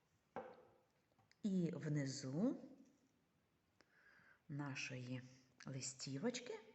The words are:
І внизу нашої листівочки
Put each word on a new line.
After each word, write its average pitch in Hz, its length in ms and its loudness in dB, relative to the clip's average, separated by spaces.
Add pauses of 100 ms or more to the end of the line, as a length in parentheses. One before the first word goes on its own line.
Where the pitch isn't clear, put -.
(1400)
І 185 320 6
внизу 147 840 2 (1900)
нашої 131 720 -2 (440)
листівочки 139 920 -2 (140)